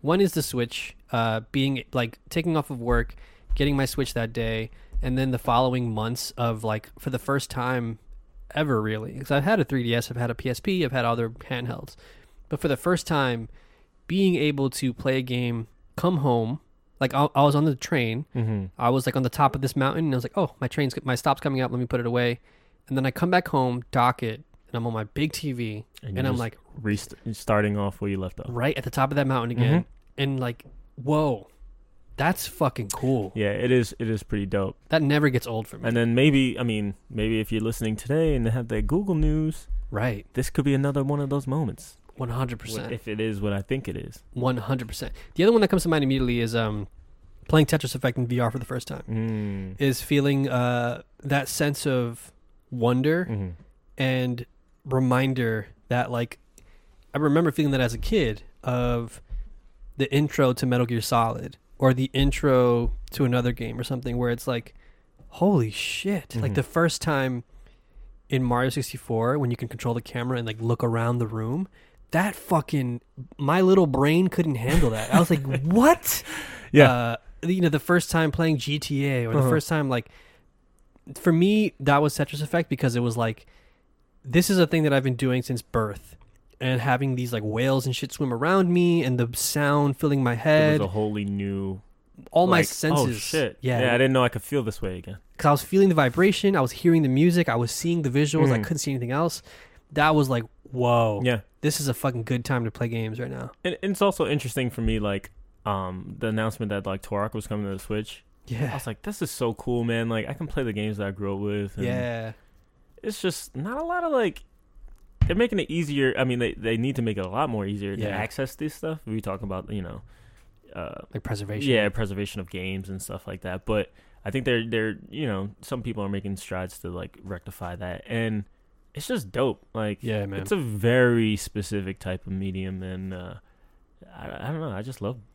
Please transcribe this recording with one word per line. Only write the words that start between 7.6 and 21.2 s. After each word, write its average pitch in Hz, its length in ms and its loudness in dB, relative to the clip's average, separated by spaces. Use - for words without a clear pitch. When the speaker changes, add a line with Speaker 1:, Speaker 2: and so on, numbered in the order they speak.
Speaker 1:
ever, 139 280 0
really, 107 360 -4
'cause 135 120 -8
I've 139 140 2
had 208 160 2
a 147 40 4
three 131 180 -2
D 117 120 0
S, 117 160 -2
I've 120 80 -8
had 120 120 -2
a 117 40 -2
P - 160 -6
S 120 100 -4
P, 185 240 0
I've 139 80 -4
had 127 140 0
other 117 240 0
handhelds, 120 680 -8
but 156 100 -4
for 160 80 0
the 139 80 2
first 175 300 0
time, 123 420 0
being 185 280 4
able 139 360 2
to 127 220 -2
play 131 260 0
a 135 40 -2
game, 123 460 -2
come 175 220 2
home, 120 420 2
like, 131 140 0
I, 143 200 4
I 139 80 6
was 143 120 6
on 147 100 4
the 147 120 2
train, 123 480 -2
Speaker 2:
Mm-hmm. 110 320 -2
Speaker 1:
I 120 100 2
was, 127 180 2
like, 127 100 -2
on 131 60 2
the 123 60 0
top 139 260 2
of 139 60 -4
this 135 160 -2
mountain, 143 300 0
and 139 80 0
I - 20 0
was 123 80 -2
like, - 120 -6
"Oh, - 240 -2
my 131 60 -4
train's, 135 280 -2
my 127 100 0
stop's 139 260 0